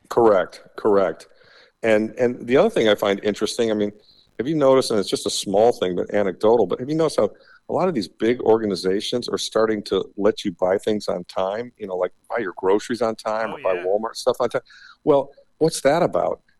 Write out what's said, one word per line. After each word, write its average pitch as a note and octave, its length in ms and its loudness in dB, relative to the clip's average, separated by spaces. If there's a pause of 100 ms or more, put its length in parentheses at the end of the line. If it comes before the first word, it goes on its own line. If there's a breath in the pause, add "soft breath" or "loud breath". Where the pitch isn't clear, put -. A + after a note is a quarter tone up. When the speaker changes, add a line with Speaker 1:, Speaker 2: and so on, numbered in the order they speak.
Speaker 1:
Correct, G#2 520 4 (160)
correct. G2 500 0 (560 soft breath)
And, A2 340 2
and B2 300 -2
the B2+ 100 2
other G#3 140 4
thing C3 180 2
I G#2 60 6
find G2+ 280 0
interesting, G#2+ 480 -2
I G#2 40 0
mean, G#2 160 -2 (480 soft breath)
have A#2 80 -4
you D#3+ 80 -2
noticed, C3+ 340 4
and A2 100 0
it's F#2 100 -4
just - 180 -4
a - 20 -2
small G#2 440 2
thing, F#2+ 220 -2
but F#2+ 180 -4
anecdotal, G#2 520 2
but F2 140 -4
have B2+ 100 -8
you D#3 60 -2
noticed D#3 220 0
how G#2+ 120 2 (400 soft breath)
a A2+ 40 -6
lot D#3+ 140 0
of F3+ 60 -2
these G#2+ 140 -4
big B2 340 -2
organizations G#2+ 880 0
are G2 80 -4
starting A2 460 -2
to - 340 -4
let G#2 260 0
you G2+ 100 -4
buy F#2 260 0
things G#2 280 -4
on F#2 180 -4
time, G#2+ 520 -6
you A2 100 -14
know, F#2 80 -8
like F#2 160 -2 (180)
buy - 100 -6
your F#2+ 180 -8
groceries G#2 460 0
on A2 120 -2
time A2 360 -6
Speaker 2:
Oh, F#2 60 -10
Speaker 1:
or C#3+ 40 -16
buy F#2+ 120 0
Speaker 2:
yeah. F2+ 120 -4
Speaker 1:
Walmart G#2+ 300 -2
stuff - 240 -2
on A#2+ 100 0
time? C3 120 -6 (420 loud breath)
Well, C#3+ 260 2 (300)
what's D#3+ 220 0
that D3+ 200 2
about? F2 400 -2 (180)